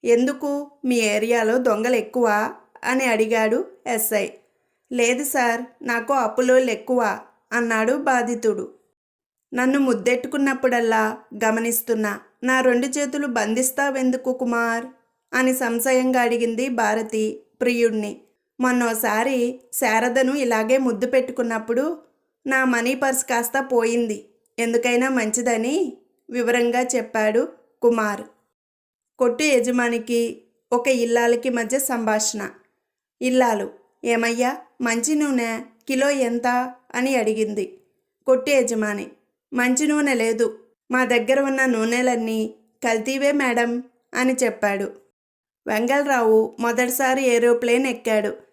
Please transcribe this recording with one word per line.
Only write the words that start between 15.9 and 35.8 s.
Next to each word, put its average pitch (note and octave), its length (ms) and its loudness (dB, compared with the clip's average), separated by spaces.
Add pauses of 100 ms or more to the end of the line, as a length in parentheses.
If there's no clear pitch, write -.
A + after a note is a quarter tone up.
అడిగింది A#3 480 0
భారతి A3 540 -2 (340)
ప్రియుణ్ణి. A#3 540 0 (480)
"మొన్నోసారి B3 760 0 (360)
శారదను B3 600 2
ఇలాగే A#3 440 0
ముద్దు A#3+ 300 0
పెట్టుకున్నప్పుడు A#3+ 760 -2 (600)
నా C4+ 200 0
మనీ A#3+ 300 0
పర్స్ C4+ 300 -2
కాస్త A#3+ 340 -2
పోయింది, A#3 580 0 (400)
ఎందుకైనా A#3+ 520 0
మంచిదని," A#3+ 680 0 (520)
వివరంగా A#3+ 540 0
చెప్పాడు A3+ 580 0 (400)
కుమార్. A3 420 0 (960)
కొట్టు B3 240 2
యజమానికి A#3+ 760 2 (500)
ఒక A#3+ 160 0 (100)
ఇల్లాలికి A#3 520 2
మధ్య A#3+ 300 -2
సంభాషణ. A3 640 -2 (800)
ఇల్లాలు, B3 460 2 (360)
"ఏమయ్యా, A#3 480 0 (300)
మంచి A#3+ 340 -2
నూనె C4 360 0 (320)